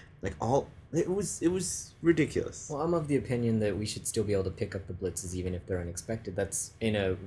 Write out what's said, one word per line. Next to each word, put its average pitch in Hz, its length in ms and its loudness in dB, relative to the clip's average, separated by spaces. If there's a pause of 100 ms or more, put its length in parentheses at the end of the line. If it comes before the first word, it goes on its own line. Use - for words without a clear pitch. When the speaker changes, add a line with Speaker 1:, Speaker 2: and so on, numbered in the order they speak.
(240)
Speaker 1:
like, 92 180 -2
all, 127 280 2 (220)
it 160 160 2
was, 185 360 -2
it 165 60 6
was - 520 -2
ridiculous. 156 680 2
Speaker 2:
Well, 143 100 -2
I'm 170 140 2
of 156 120 0
the 143 80 4
opinion 117 440 2
that 104 180 2
we 107 80 -2
should - 220 -6
still 110 160 2
be 101 100 2
able 95 120 4
to 92 40 0
pick 98 240 -4
up 92 140 -6
the 92 60 -6
blitzes 90 420 -4
even 90 180 -2
if 85 140 -6
they're 92 120 0
unexpected. 90 560 -6
That's, - 360 -2 (100)
in 110 140 2
a 95 180 4 (140)